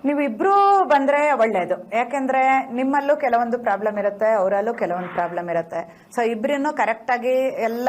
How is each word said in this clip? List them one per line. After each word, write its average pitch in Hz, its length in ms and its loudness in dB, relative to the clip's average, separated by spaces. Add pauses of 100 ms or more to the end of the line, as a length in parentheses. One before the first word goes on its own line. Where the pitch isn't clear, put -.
ನೀವಿಬ್ರು 370 800 2
ಬಂದ್ರೆ 285 480 2
ಒಳ್ಳೇದು. 202 640 0
ಯಾಕೆಂದ್ರೆ 262 760 0
ನಿಮ್ಮಲ್ಲೂ 277 440 0
ಕೆಲವೊಂದು 240 420 0
ಪ್ರಾಬ್ಲಮ್ 208 400 -2
ಇರುತ್ತೆ, 202 340 0
ಅವರಲ್ಲೂ 202 420 0
ಕೆಲವೊಂದು 180 340 -4
ಪ್ರಾಬ್ಲಮ್ 175 420 -4
ಇರುತ್ತೆ. 165 560 -6 (100)
So 233 140 0
ಇಬ್ರನ್ನು 277 460 -2
ಕರೆಕ್ಟ್ 226 340 -2
ಆಗಿ 254 520 0
ಎಲ್ಲ 240 260 -2